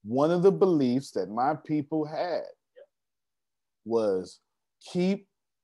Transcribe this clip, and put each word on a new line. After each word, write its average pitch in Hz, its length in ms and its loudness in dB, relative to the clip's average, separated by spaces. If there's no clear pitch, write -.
One 135 280 0
of 180 120 2
the 196 80 8
beliefs 143 600 2
that 92 180 -4
my 123 260 -2
people 151 500 -4
had 156 380 -6
was 104 540 -2
keep 185 360 0